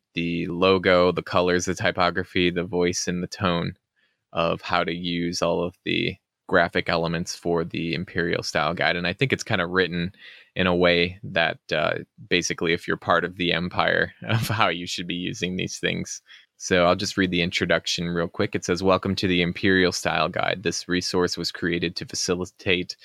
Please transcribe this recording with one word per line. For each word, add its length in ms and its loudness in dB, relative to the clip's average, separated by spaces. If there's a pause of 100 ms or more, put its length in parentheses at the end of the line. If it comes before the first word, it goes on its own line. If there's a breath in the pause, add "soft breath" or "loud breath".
(140)
the 320 -2
logo, 640 4
the 120 -2
colors, 420 2
the 100 -2
typography, 760 0
the 140 -2
voice, 440 0
and 140 -2
the 40 -4
tone 480 -2 (580)
of 300 0
how 220 0
to 80 -2
use 500 -2
all 200 0
of 120 -6 (100)
the 320 -2 (320)
graphic 400 2
elements 480 -2
for 280 0
the 300 -4
Imperial 480 -2
Style 320 -2
Guide. 220 0
And 100 -4
I 60 0
think 200 -2
it's 120 -2
kind 160 0
of 100 -2
written 420 0 (440 loud breath)
in 100 2
a 80 4
way 480 4
that, 380 -2 (120)
uh, 260 0 (300)
basically 440 0
if 160 -2
you're 80 0
part 280 2
of 120 -6
the 160 0
Empire 640 0
<laughs> 100 -8
of 200 0
how 200 2
you 180 -4
should 200 -8
be 80 -4
using 420 -4
these 220 -6
things. 420 -4 (360 loud breath)
So 280 2
I'll 120 6
just 200 -6
read 140 2
the 100 0
introduction 680 0
real 200 -2
quick. 260 -4
It 100 -6
says, 180 0
"Welcome 320 2
to 140 0
the 140 4
Imperial 500 2
Style 360 0
Guide. 340 -2
This 260 -4
resource 500 0
was 140 -4
created 440 -2
to 80 -10
facilitate 1000 -2